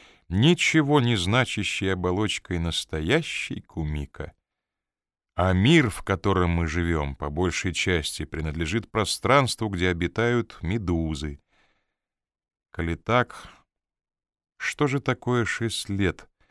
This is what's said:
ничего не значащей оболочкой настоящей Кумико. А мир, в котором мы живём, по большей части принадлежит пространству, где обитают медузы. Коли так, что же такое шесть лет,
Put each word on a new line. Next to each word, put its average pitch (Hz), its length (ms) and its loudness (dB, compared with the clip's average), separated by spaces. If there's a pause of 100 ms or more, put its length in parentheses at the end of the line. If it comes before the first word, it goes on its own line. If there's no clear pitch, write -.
(280)
ничего 143 720 4
не 120 140 2
значащей 98 760 0
оболочкой 92 680 -2
настоящей 82 1000 -2
Кумико. 76 760 -8 (1040)
А 92 160 4
мир, 123 360 6
в - 140 -8
котором 92 480 2
мы 85 160 2
живём, 80 480 0
по 73 160 -6
большей 85 420 -2
части 82 520 -2
принадлежит 78 680 -4
пространству, 113 800 0
где 92 220 0
обитают 113 720 -2
медузы. 80 800 -4 (1300)
Коли 82 240 -2
так, - 520 -2 (1080)
что - 320 -2
же 131 100 0
такое 123 460 0
шесть - 440 -4
лет, 98 400 0 (220)